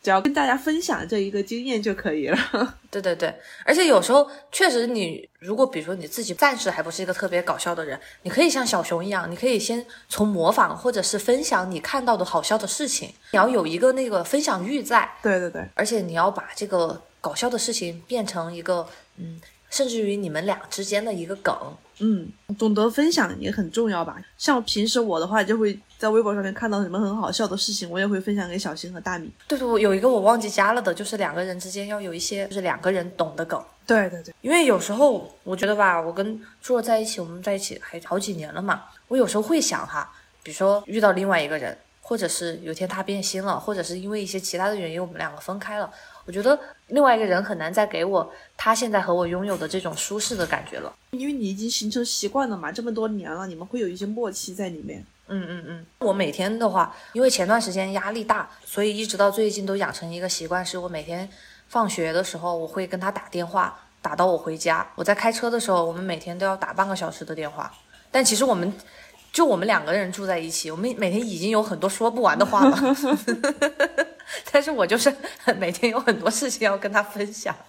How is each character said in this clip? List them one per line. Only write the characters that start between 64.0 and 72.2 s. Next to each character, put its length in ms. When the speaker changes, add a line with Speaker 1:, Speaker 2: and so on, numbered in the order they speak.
Speaker 2:
打 140
到 120
我 120
回 180
家。 380
我 80
在 100
开 200
车 180
的 80
时 120
候， 140
我 80
们 100
每 140
天 220
都 80
要 100
打 160
半 140
个 80
小 160
时 140
的 100
电 160
话。 220
但 120
其 120
实 80
我 100
们， 180
就 120
我 120
们 100
两 180
个 80
人 200
住 120
在 140
一 100
起， 220
我 60
们 200
每 140
天 100
已 180
经 120
有 100
很 180
多 120
说 180
不 140